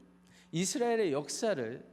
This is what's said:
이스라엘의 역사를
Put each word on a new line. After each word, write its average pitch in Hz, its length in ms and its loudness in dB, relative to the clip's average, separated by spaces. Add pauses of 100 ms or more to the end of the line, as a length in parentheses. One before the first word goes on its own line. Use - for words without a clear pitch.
(520)
이스라엘의 220 600 2
역사를 139 800 -2